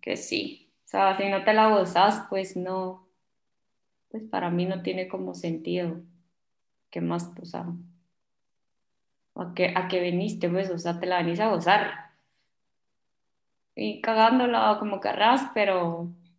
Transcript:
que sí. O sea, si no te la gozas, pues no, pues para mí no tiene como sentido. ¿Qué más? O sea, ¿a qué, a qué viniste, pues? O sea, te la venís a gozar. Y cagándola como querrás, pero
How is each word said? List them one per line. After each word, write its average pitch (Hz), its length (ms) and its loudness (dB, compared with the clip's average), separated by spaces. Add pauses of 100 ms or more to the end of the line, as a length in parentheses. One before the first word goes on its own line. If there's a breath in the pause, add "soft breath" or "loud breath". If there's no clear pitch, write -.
que - 160 -4
sí. - 560 -8 (120)
O - 40 -20
sea, 190 280 2
si 196 120 -2
no 196 160 -2
te 214 100 4
la 220 140 6
gozas, 202 600 4
pues 190 280 -4
no, 185 520 -6 (1000)
pues 220 140 -12
para 185 260 -4
mí 175 160 2
no 185 160 -4
tiene 185 260 -4
como 185 260 -8
sentido. 175 680 -4 (920)
¿Qué 175 100 -8
más? 170 300 -4 (100)
O 175 40 -16
sea, 175 220 -10 (1700)
¿a 175 180 -8
qué, 180 220 0
a 180 120 0
qué 185 120 0
viniste, 180 480 -2
pues? 185 220 0
O 170 80 -4
sea, 170 200 -4
te 180 80 -6
la 180 120 2
venís 170 220 0
a 220 100 2
gozar. 185 560 2 (1700)
Y 214 220 -6
cagándola 226 800 4
como 202 220 -4
querrás, 226 540 2
pero 175 560 0 (280)